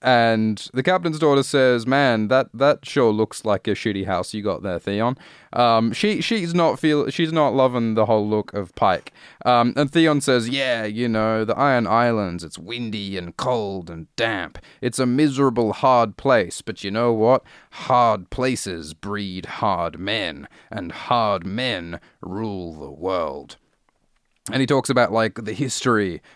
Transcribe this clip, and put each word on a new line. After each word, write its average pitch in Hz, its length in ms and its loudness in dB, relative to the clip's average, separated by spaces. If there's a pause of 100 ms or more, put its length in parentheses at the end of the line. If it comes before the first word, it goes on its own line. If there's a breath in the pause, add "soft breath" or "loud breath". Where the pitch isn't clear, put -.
and 113 720 2
the 127 80 0
captain's 170 380 -2
daughter 143 240 4
says, 127 420 2
"Man, 123 440 2
that, 131 220 2
that 139 320 2
sure 120 300 2
looks 107 320 -2
like 101 220 0
a 104 80 0
shitty 98 320 -2
house 90 260 -4
you 107 80 -8
got 98 220 -4
there, 90 160 -4
Theon." 107 400 -2 (340 loud breath)
Um, 113 400 4
she, 208 260 0
she's 175 360 -2
not 160 240 2
feel, 151 320 2
she's 160 200 -2
not 147 220 2
loving 123 400 2
the 110 140 4
whole 107 200 2
look 107 280 -2
of 95 180 -6
Pike. 95 400 0 (320 loud breath)
Um, 120 300 4
and 143 160 0
Theon 160 300 4
says, 123 280 2
"Yeah, 127 360 -2
you 110 220 -2
know, 110 380 0
the 107 100 0
Iron 127 300 2
Islands, 104 580 0
it's 78 140 -14
windy 101 640 -8
and 85 180 -10
cold 98 540 -4
and 82 240 -12
damp. 104 420 -2 (240 loud breath)
It's 120 160 -2
a 131 80 0
miserable, 127 680 2
hard 120 440 2
place, 117 460 0
but - 200 -10
you 98 60 -6
know 117 240 0
what? 113 300 4 (260 loud breath)
Hard 113 600 0
places 90 640 -4
breed 101 500 -8
hard 90 540 -4
men, 92 480 -6 (240 soft breath)
and 90 200 -10
hard 104 540 -2
men 92 540 -6 (200 soft breath)
rule 92 540 -8
the 73 160 -14
world." 73 680 -6 (920)
And 131 100 0
he 135 40 2
talks 139 240 2
about, 120 220 4
like, 113 240 0 (100)
the 107 80 -6
history 110 720 -2 (120 soft breath)